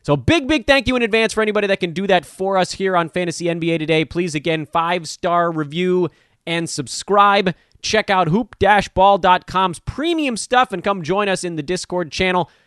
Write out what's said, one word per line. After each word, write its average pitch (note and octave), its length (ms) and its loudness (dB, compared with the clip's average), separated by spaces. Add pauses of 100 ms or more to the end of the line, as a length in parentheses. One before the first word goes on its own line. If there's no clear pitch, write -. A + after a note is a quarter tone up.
So D3 160 0
big, C#4 280 0
big D4 200 0
thank C4+ 200 2
you B3+ 100 6
in B3 60 2
advance A3 300 0
for A3 80 -2
anybody G#3 280 0
that F#3+ 120 0
can F3+ 120 -4
do F#3+ 140 -4
that F3+ 200 2
for F#3+ 320 -2
us F3+ 140 0
here F#3+ 220 -2
on E3+ 140 0
Fantasy F3 400 -4
N E3+ 100 -2
B E3 120 -2
A E3 80 0
Today. D#3+ 260 0
Please, E3 300 -4
again, D#3 320 -2
five-star E3+ 840 0
review E3 600 0 (360)
and E3+ 220 -4
subscribe. G3 840 0 (260)
Check G#3 300 -2
out F#3 180 2
hoop G#3 300 -2
dash G3 300 2
ball G3 280 4
dot F3+ 300 2
com's F#3 320 -2
premium D4+ 580 -4
stuff B3 360 0
and F3 120 -8
come G3+ 180 -2
join F#3+ 240 0
us F#3 160 -2
in F3 140 -6
the D3+ 60 -6
Discord F3 500 -6
channel. F#3 380 0 (160)